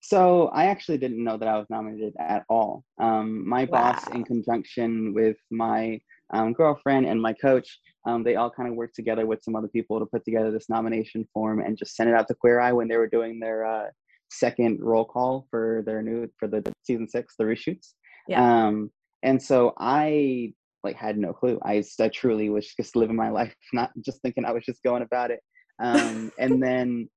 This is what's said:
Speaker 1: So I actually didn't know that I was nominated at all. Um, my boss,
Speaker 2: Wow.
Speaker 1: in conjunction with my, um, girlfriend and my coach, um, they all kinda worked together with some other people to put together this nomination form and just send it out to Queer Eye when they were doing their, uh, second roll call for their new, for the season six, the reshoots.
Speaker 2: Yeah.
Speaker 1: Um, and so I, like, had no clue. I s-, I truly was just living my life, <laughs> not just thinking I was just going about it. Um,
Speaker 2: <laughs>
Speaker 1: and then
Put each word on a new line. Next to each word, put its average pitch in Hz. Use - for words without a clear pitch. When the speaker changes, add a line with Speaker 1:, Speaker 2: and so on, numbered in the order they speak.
Speaker 1:
So 180
I 156
actually 190
didn't 120
know 110
that 110
I 110
was 104
nominated 107
at 87
all. 113
Um, 110
my 127
boss, 123
Speaker 2:
Wow. -
Speaker 1:
in 120
conjunction 117
with 110
my, 113
um, 113
girlfriend 139
and 110
my 113
coach, -
um, 120
they 120
all 120
kinda 120
worked 117
together 110
with 110
some 113
other 110
people 110
to 107
put -
together 110
this 110
nomination 113
form 107
and 107
just -
send 113
it 117
out 113
to 120
Queer 120
Eye 123
when 117
they 113
were 113
doing 113
their, 110
uh, 110
second 117
roll 113
call 131
for 113
their 110
new, 113
for 110
the 107
season 113
six, -
the 110
reshoots. 113
Speaker 2:
Yeah. 120
Speaker 1:
Um, 107
and 131
so 123
I, 139
like, 101
had 107
no 92
clue. 123
I 104
s-, -
I 113
truly 107
was 104
just -
living 113
my 113
life, 110
<laughs> -
not 120
just -
thinking 123
I 117
was 117
just -
going 123
about 123
it. 117
Um, 113
Speaker 2:
<laughs> -
Speaker 1:
and 131
then 123